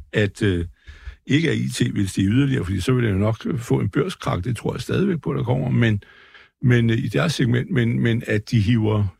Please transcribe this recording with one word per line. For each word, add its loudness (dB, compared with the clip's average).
at, 0
øh, 2
ikke 2
at 0
I -2
T -2
vil 0
stige 0
yderligere, 2
fordi -2
så 0
vil 2
det 2
jo 0
nok 0
få 0
en 0
børskrak, -2
det -4
tror -6
jeg -8
stadigvæk -2
på, -4
der -2
kommer, -2
men, 2
men, 4
øh, 2
i -2
deres 0
segment, 0
men, 0
men 0
at -2
de 4
hiver 2